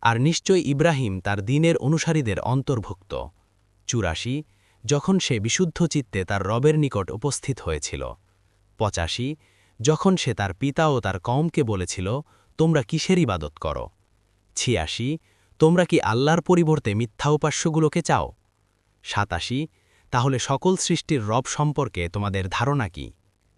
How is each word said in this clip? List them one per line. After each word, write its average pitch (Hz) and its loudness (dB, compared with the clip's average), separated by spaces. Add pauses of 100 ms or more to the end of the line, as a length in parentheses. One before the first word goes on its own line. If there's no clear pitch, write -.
আর 113 2
নিশ্চয় 170 4
ইব্রাহিম 135 0
তার 101 -2
দ্বীনের 147 2
অনুসারীদের 147 0
অন্তর্ভুক্ত। 113 -4 (640)
চুরাশি, 117 -4 (420)
যখন 147 2
সে 123 0
বিশুদ্ধ 165 0
চিত্তে 120 -2
তার 98 -2
রবের 127 2
নিকট 113 -2
উপস্থিত - -4
হয়েছিল। 67 -6 (600)
পঁচাশি, 110 -2 (460)
যখন 156 4
সে 135 -2
তার 98 -2
পিতা 143 0
ও 139 2
তার 95 -4
কওমকে 151 0
বলেছিল, 101 -4 (380)
"তোমরা 156 4
কিসের 175 0
ইবাদত 92 0
করো?" 64 -4 (640)
ছিয়াশি, 120 -2 (420)
"তোমরা 170 6
কি 165 2
আল্লাহর 139 2
পরিবর্তে 156 2
মিথ্যা 117 -2
উপাস্যগুলোকে 156 0
চাও?" 98 0 (720)
সাতাশি, 101 -4 (440)
"তাহলে 123 2
সকল 180 0
সৃষ্টির 151 -2
রব 117 0
সম্পর্কে 135 -2
তোমাদের 98 -2
ধারণা 123 0
কি?" 67 -12 (460)